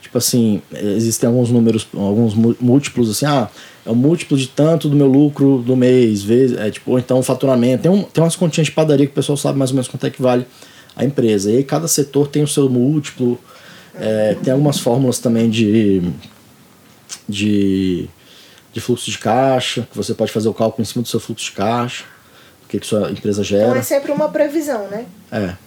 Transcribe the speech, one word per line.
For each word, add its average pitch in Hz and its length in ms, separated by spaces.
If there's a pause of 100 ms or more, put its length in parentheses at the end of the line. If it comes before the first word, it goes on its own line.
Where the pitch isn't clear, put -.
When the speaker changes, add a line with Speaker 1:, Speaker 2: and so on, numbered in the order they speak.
Speaker 1:
tipo - 160
assim, 113 440 (100)
existem 110 560
alguns 120 220
números, 113 440
alguns 104 400
mu-, 113 280
múltiplos, 123 480
assim, 107 160
ah, 139 240 (360)
é 92 60
o 117 40
múltiplo 147 420
de 131 100
tanto 156 400
do 147 80
meu 143 120
lucro 139 580
do 127 100
mês, 123 480
vezes, 120 340
é, 104 140
tipo, - 200
ou 127 60
então 127 220
o 127 40
faturamento. 127 600
Tem - 80
um, 196 120
tem - 200
umas 165 120
continhas 160 320
de - 40
padaria 147 340
que 139 60
o - 40
pessoal 139 220
sabe 139 200
mais 131 140
ou 135 40
menos 127 140
quanto - 180
é - 20
que - 120
vale 123 240 (500)
a 110 80
empresa. 107 480
E 117 60
aí 139 60
cada 151 240
setor 143 400
tem 147 140
o 147 60
seu 139 220
múltiplo, 127 680 (580)
é, 107 460
tem 127 120
algumas 143 260
fórmulas 123 400
também 117 300
de, 107 520 (1300)
de, 98 800 (640)
de 117 80
fluxo 117 320
de 107 60
caixa, 127 760
que - 40
você 107 180
pode - 180
fazer 110 160
o 104 60
cálculo 110 280
em 104 40
cima - 160
do 113 60
seu 113 120
fluxo - 260
de - 60
caixa, 120 540 (600)
o - 40
que 104 100
que - 80
sua 104 240
empresa 101 320
gera. 101 240
Speaker 2:
Então 123 100
é - 60
sempre 285 280
uma 294 180
previsão, 294 580
né? 214 180 (260)
Speaker 1:
É. 98 240 (120)